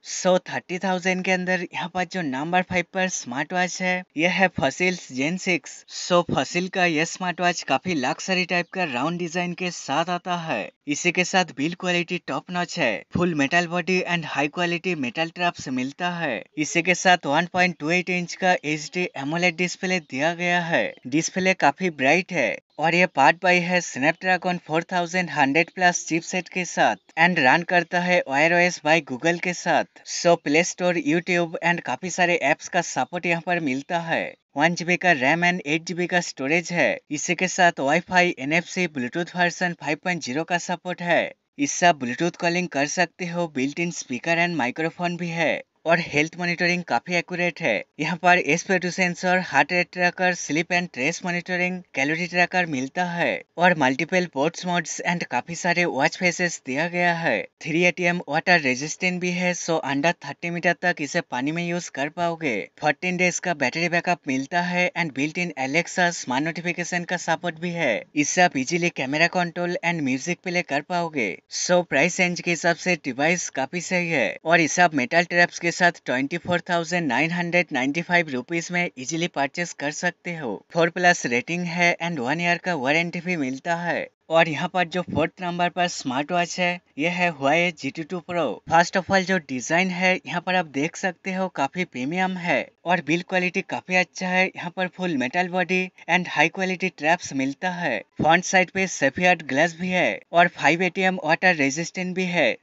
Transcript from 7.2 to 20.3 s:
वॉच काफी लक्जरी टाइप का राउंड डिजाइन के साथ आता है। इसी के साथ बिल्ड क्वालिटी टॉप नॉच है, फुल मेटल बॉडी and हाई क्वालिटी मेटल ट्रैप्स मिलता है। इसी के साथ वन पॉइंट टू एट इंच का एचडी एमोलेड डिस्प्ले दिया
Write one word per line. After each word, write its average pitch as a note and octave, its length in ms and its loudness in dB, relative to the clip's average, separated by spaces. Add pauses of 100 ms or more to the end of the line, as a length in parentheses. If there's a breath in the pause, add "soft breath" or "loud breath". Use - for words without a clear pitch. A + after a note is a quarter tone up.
वॉच F3 220 0
काफी F3 300 0
लक्जरी D#3+ 520 0
टाइप F3 280 -2
का F#3 100 -2
राउंड D#3 360 -2
डिजाइन F3 340 -4
के F3+ 180 -4
साथ E3 380 -2
आता F3 280 -4
है। D3 320 -4 (180)
इसी D3 240 0
के F3+ 120 2
साथ F3 340 0
बिल्ड D#3+ 180 -2
क्वालिटी F3 420 -2 (100)
टॉप D3+ 240 -6
नॉच F3 280 -4
है, B2+ 120 2 (220)
फुल F3 220 2
मेटल E3 320 2
बॉडी F3 340 0 (100)
and E3+ 140 -2
हाई C#3+ 220 -2
क्वालिटी F3 480 -2
मेटल D#3 340 -2
ट्रैप्स F3 400 -4
मिलता C3+ 420 -4
है। D#3 320 -4 (140)
इसी D#3 240 0
के F3 140 2
साथ F3+ 300 2
वन D#3 280 2
पॉइंट F3+ 260 2
टू D3 100 -4
एट F3+ 200 0
इंच F3+ 260 -2
का F3+ 200 4 (100)
एचडी D#3 420 -4 (100)
एमोलेड E3 400 0
डिस्प्ले F#3 420 -2
दिया D3+ 340 -2